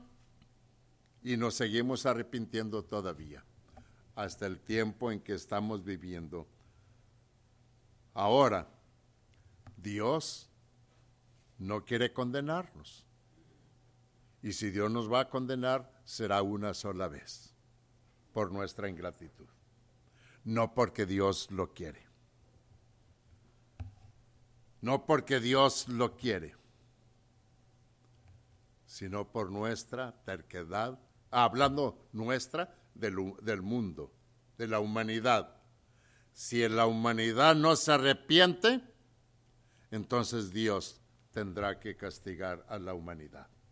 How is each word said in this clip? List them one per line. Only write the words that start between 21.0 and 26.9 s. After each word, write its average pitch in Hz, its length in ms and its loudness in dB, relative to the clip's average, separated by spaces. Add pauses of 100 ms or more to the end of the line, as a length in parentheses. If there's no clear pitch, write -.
Dios 98 460 2
lo 92 220 -4
quiere. 80 340 -14 (2750)
No 135 240 0
porque 135 340 4
Dios 131 500 4
lo 120 260 0
quiere, 92 400 -2 (2250)